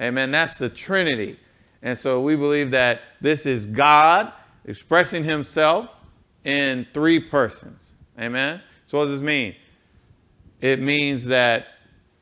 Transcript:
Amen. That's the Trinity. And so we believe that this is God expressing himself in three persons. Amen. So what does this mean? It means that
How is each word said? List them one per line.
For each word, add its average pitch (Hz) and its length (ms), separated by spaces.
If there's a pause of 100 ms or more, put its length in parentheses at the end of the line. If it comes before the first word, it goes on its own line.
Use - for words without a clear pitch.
Amen. 131 300
That's 156 280
the 127 100
Trinity. 143 680 (440)
And 123 140
so 127 240
we 151 160
believe 143 360
that 123 300 (180)
this 143 260
is 120 200
God 151 680 (320)
expressing 165 580
himself 156 720 (500)
in 139 480
three 160 280
persons. - 720 (260)
Amen. 135 400 (260)
So 143 120
what 147 60
does 143 160
this 143 60
mean? 131 280 (1080)
It 131 200
means 143 460
that 123 420 (540)